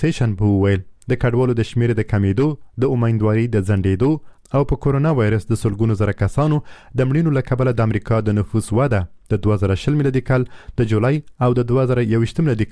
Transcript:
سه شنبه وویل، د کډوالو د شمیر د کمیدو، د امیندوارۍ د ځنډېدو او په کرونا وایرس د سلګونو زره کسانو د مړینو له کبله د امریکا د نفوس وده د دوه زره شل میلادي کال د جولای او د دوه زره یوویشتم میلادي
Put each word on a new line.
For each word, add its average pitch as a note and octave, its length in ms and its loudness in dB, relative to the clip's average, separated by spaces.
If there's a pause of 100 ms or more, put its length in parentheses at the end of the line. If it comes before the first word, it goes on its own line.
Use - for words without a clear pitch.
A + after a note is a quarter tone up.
سه E3 180 0
شنبه G#2 320 0
وویل، G2 320 2 (300)
د B2 100 -2
کډوالو B2 380 0
د A2 100 -2
شمیر A#2+ 300 0
د - 100 -4
کمیدو، G2+ 380 2 (340)
د C#3 140 2
امیندوارۍ A2+ 580 2
د G2+ 160 0
ځنډېدو G2 400 2 (480)
او C#3+ 140 0
په B2+ 120 -2
کرونا C#3+ 360 0
وایرس G#2+ 280 0
د A2+ 140 -2
سلګونو G#2+ 400 0
زره G2+ 180 0
کسانو D3 400 0 (400)
د B2+ 100 0
مړینو D#3 280 0
له B2+ 100 -4
کبله B2+ 320 0
د A2 80 2
امریکا A2 400 0
د G#2 120 2
نفوس G#2+ 300 -4 (100)
وده A#2 220 2 (300)
د G2 140 0
دوه G#2+ 180 2
زره F#2+ 200 0
شل D3 180 0
میلادي C3 260 0
کال C3 180 2 (360)
د A2 100 0
جولای B2+ 300 2 (260)
او - 20 4 (100)
د A#2+ 120 -2
دوه C3 200 2
زره A#2+ 200 0
یوویشتم A#2 360 0
میلادي G#2+ 240 0